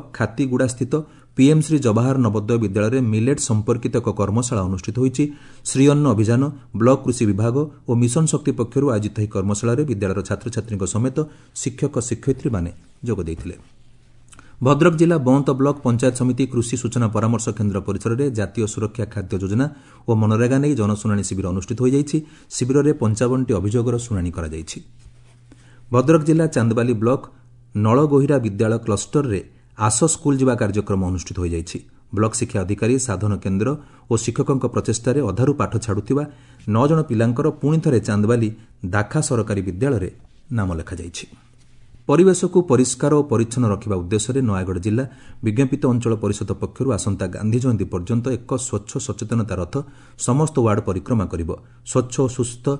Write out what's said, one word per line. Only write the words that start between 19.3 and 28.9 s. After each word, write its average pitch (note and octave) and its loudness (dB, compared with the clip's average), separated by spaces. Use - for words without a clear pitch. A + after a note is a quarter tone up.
ଯୋଜନା G2+ 0
ଓ A#2+ 2
ମନରେଗା A2 4
ନେଇ D3 2
ଜନଶୁଣାଣି G#2 0
ଶିବିର F#2+ -4
ଅନୁଷ୍ଠିତ G2 -6
ହୋଇଯାଇଛି। C#3 2
ଶିବିରରେ C#3+ 2
ପଞ୍ଚାବନଟି B2 0
ଅଭିଯୋଗର A2+ 0
ଶୁଣାଣି F2+ -4
କରାଯାଇଛି। D#2+ -10
ଭଦ୍ରକ D3 4
ଜିଲ୍ଲା D#3+ 4
ଚାନ୍ଦବାଲି A#2 2
ବ୍ଲକ A#2 0
ନଳଗୋହିରା C#3 4
ବିଦ୍ୟାଳୟ A2 0
କ୍ଲଷ୍ଟରରେ A2+ -2